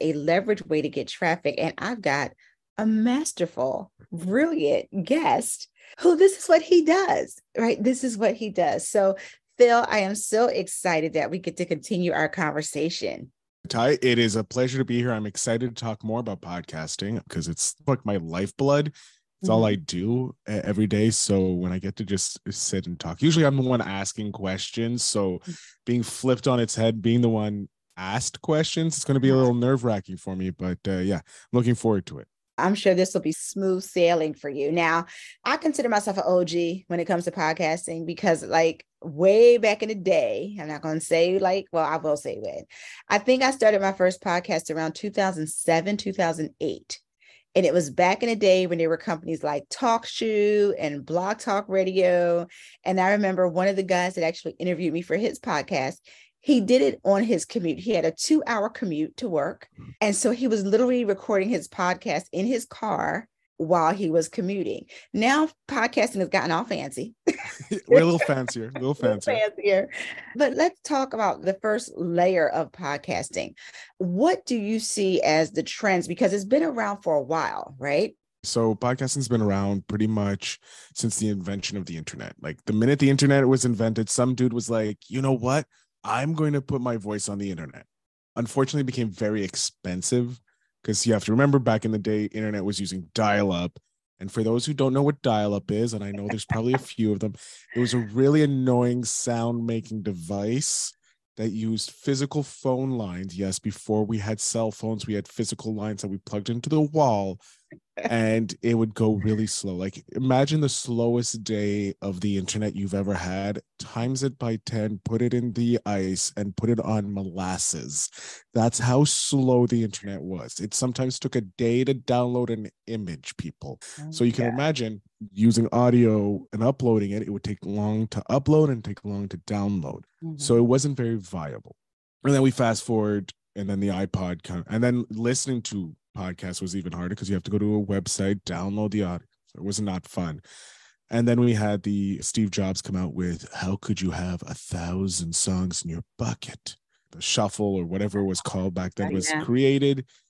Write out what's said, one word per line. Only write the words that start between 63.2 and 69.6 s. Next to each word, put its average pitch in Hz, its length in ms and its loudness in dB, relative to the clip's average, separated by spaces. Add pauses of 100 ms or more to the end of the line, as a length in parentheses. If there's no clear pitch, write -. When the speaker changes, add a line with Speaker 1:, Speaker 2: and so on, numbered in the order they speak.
Speaker 1:
while 165 380 2
he 190 160 -2
was 160 180 2
commuting. 185 560 -4 (260)
Now, 277 380 2 (180)
podcasting 233 520 0
has 180 100 0
gotten 190 220 0
all 165 120 0
fancy. 156 520 -8 (100)
<laughs> - 600 -4
Speaker 2:
We're - 140 8
a 165 40 4
little 170 140 4
fancier, 127 460 -2
a 131 140 -12
little - 0 -
Speaker 1:
<laughs> - 0 -
A 127 60 -4
little 139 80 2
Speaker 2:
fancier. 135 460 0
Speaker 1:
fancier. 202 500 2 (460)